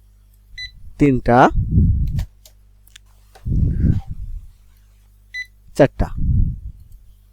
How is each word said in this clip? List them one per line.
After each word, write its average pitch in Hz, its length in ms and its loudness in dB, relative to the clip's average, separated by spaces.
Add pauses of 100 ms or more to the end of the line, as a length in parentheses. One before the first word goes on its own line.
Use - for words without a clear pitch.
(1000)
তিনটা, 135 500 4 (4000)
চারটা, - 320 2 (1300)